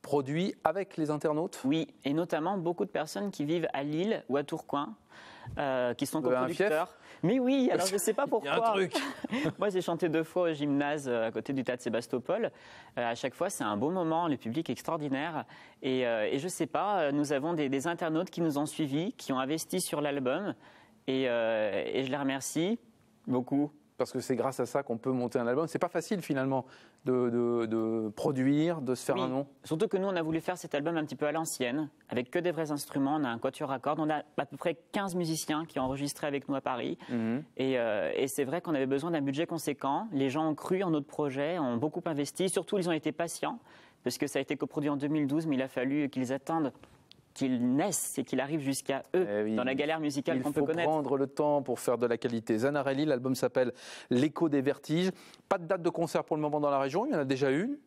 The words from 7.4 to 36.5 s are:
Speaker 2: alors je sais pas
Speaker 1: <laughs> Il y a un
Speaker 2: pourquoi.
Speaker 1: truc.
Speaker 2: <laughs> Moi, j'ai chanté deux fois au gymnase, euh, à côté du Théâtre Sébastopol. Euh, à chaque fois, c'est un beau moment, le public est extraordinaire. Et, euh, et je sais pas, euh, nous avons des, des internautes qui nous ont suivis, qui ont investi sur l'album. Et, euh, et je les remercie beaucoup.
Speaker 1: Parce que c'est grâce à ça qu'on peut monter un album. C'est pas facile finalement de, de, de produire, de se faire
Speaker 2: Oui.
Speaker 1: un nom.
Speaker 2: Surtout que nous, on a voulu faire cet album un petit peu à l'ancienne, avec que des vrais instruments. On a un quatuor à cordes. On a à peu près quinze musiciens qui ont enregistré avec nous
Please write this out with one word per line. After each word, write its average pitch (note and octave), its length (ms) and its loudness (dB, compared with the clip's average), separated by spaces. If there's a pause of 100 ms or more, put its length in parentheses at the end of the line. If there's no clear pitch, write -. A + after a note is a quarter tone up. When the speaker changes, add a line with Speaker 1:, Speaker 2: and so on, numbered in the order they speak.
Speaker 2:
alors - 160 2
je F#4+ 80 0
sais - 180 2
pas C#4 120 2
Speaker 1:
<laughs> C#4+ 160 0
Il C#4+ 40 -12
y C#4+ 40 -2
a C4+ 60 2
un - 20 -
Speaker 2:
pourquoi. A3+ 160 4
Speaker 1:
truc. F#3+ 200 2 (360)
Speaker 2:
<laughs> C#4+ 300 -2
Moi, G3+ 100 2
j'ai F#3 100 0
chanté E3+ 300 0
deux D#3+ 140 2
fois F3 260 0
au D#3+ 40 0
gymnase, C#3+ 540 0
euh, A#2 200 2
à A2+ 40 -2
côté A2 220 -4
du C3+ 100 0
Théâtre B2 180 -2
Sébastopol. B2 640 0 (520)
Euh, A#2+ 140 0
à A#2+ 40 -2
chaque B2 180 -4
fois, F3 160 -2
c'est G3 140 -6
un G#2 140 0
beau C3 140 0
moment, E3+ 360 0
le D3 80 2
public A#2+ 340 -4
est - 40 -2
extraordinaire. D3 720 -4 (360)
Et, C3 240 0
euh, A2+ 240 2
et A2+ 80 0
je D3+ 120 -4
sais E3+ 180 -2
pas, F#3+ 360 0
euh, C#3 100 2
nous D3 180 2
avons D3 220 0
des, D3+ 160 0
des C3+ 180 0
internautes E3+ 420 0
qui - 120 -4
nous D#3 160 2
ont D3 80 2
suivis, D#3 480 -2
qui - 180 -8
ont C3 80 2
investi D#3 400 -2
sur E3 220 -2
l'album. C#3+ 520 0 (540)
Et, C3 220 2
euh, A2 560 2
et G2+ 180 0
je C3 80 -2
les C#3+ 60 -2
remercie C#3+ 600 0 (480)
beaucoup. C#3 460 2 (240)
Speaker 1:
Parce - 160 -2
que C3 80 -2
c'est B2+ 160 0
grâce B2 240 -2
à B2+ 60 2
ça C#3 160 -2
qu'on A#2+ 160 -4
peut C3 140 -2
monter B2 280 0
un A#2+ 60 0
album. C3 220 2
C'est D3+ 120 -6
pas F3+ 80 2
facile F#3+ 360 -2
finalement C3+ 420 0 (400)
de, B2 240 2
de, A#2+ 380 2
de A2 420 0
produire, D3 720 2
de B2+ 140 0
se - 100 -12
faire C#3 100 2
Speaker 2:
Oui. B2+ 60 0
Speaker 1:
un C3 60 0
nom. C3+ 200 -2 (160)
Speaker 2:
Surtout E3 240 0
que F#3+ 100 0
nous, F#3 100 0
on G3 80 -2
a E3+ 80 0
voulu D#3+ 180 0
faire F3+ 160 -4
cet - 160 -8
album D#3 240 0
un D#3 80 0
petit D3 100 -8
peu D3+ 120 -2
à D3 40 2
l'ancienne, D3 580 -2 (200)
avec A#2+ 220 -2
que F3 80 0
des F3 120 0
vrais D#3 200 -2
instruments. C#3+ 460 -2
On D#3 60 0
a C3 60 0
un A#2 80 -4
quatuor C3+ 340 -4
à C3+ 60 -2
cordes. D3 220 0
On D#3 100 0
a D3+ 140 0 (140)
à C#3 100 0
peu C#3 100 -14
près - 180 -2 (160)
quinze G3 220 -2
musiciens D#3+ 520 -2
qui D3+ 140 -6
ont C3 40 2
enregistré C#3 420 -4
avec C#3 240 -2
nous C#3 60 0